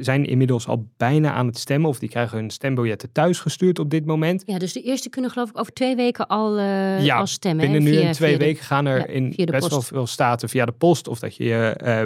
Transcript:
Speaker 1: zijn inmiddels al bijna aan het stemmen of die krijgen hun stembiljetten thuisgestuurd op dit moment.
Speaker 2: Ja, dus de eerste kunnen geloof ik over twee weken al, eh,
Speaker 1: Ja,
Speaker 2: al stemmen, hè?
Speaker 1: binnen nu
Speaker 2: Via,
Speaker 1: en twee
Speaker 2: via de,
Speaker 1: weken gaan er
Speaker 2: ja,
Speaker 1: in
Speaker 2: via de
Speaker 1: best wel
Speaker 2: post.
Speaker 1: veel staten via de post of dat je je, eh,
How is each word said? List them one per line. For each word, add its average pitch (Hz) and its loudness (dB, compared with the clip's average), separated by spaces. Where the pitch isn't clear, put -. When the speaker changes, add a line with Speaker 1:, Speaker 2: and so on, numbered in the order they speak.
Speaker 1:
zijn 139 2
inmiddels 127 2
al 117 -2
bijna 147 2
aan 123 0
het 117 -4
stemmen 151 0
of 131 -2
die - -6
krijgen 113 -4
hun 110 -6
stembiljetten 120 -4
thuisgestuurd 170 0
op 147 -4
dit 156 0
moment. 160 0
Speaker 2:
Ja, 190 -4
dus 180 -6
de 247 -10
eerste 254 -4
kunnen 254 -6
geloof 240 -4
ik 214 -14
over 220 -6
twee 254 -2
weken 240 0
al, 214 0
eh, 190 0
Speaker 1:
Ja, 139 4
Speaker 2:
al 196 0
stemmen, 160 -2
hè? 139 2
Speaker 1:
binnen 151 4
nu 156 6
Speaker 2:
Via, - 4
Speaker 1:
en 165 2
twee 156 2
Speaker 2:
via 139 4
de, 143 2
Speaker 1:
weken 156 0
gaan 143 0
er 135 2
Speaker 2:
ja, - -2
Speaker 1:
in 131 -2
Speaker 2:
via 180 -2
de 165 -2
Speaker 1:
best 143 0
wel 151 0
Speaker 2:
post. 123 -4
Speaker 1:
veel 131 -2
staten 117 0
via 123 0
de 117 -2
post - 2
of 117 -6
dat 104 -10
je 120 -4
je, 113 2
eh, 113 0